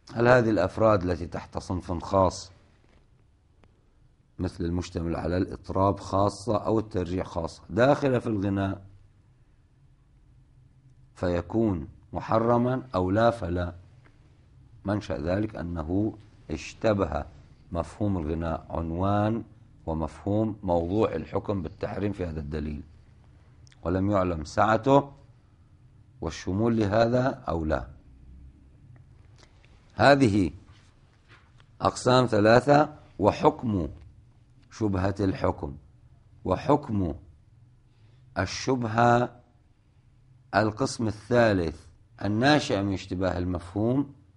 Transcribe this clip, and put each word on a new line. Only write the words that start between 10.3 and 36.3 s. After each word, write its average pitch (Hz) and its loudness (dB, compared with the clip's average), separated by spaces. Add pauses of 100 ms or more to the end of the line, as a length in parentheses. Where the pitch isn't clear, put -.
فيكون 90 -2 (260)
محرما 120 0
أو 92 0
لا؟ 117 4
فلا، 87 -4 (1120)
منشأ 95 -4
ذلك 101 -2
أنه 87 -2 (340)
اشتبه 78 -2 (460)
مفهوم 92 -2
الغناء 80 -4
عنوان 98 -2 (420)
ومفهوم 101 -4
موضوع 87 0
الحكم 98 -4
بالتحريم 95 -6
في 90 -6
هذا 80 -8
الدليل، 76 -8 (1000)
ولم 95 0
يعلم 90 0
سعته 113 2 (1120)
والشمول 104 -2
لهذا 117 2
أو 80 -2
لا. 73 -2 (2000)
هذه 107 6 (1300)
أقسام 123 2
ثلاثة: 123 4 (240)
وحكم 101 2 (840)
شبهة 98 0
الحكم، 87 -2 (680)